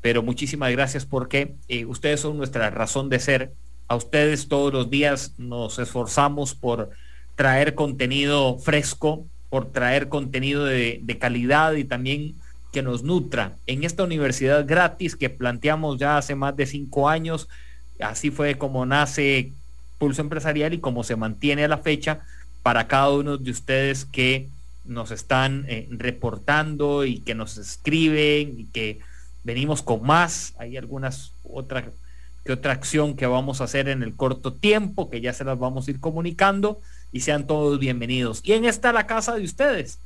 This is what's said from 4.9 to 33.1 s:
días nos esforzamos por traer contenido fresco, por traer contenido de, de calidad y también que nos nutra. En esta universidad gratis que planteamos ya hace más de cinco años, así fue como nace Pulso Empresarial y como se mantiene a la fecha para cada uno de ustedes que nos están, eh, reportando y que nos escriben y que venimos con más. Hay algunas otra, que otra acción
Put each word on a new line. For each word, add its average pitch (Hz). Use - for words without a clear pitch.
días 139
nos 120
esforzamos 139
por 117
traer 143
contenido 139
fresco, 151
por -
traer 135
contenido 139
de, 120
de 113
calidad 127
y 147
también 139
que 135
nos 123
nutra. 127
En 135
esta 170
universidad 143
gratis 175
que 131
planteamos 143
ya 143
hace 139
más 139
de 139
cinco 139
años, 160
así 110
fue 143
como 131
nace 139
Pulso 143
Empresarial 151
y 170
como 120
se 117
mantiene 113
a 151
la 151
fecha 151
para 117
cada 139
uno 143
de 127
ustedes 135
que 131
nos 117
están, 135
eh, 120
reportando 143
y 123
que 117
nos 110
escriben 147
y 110
que 110
venimos 135
con 110
más. 165
Hay 120
algunas 131
otra, 131
que 131
otra 135
acción 147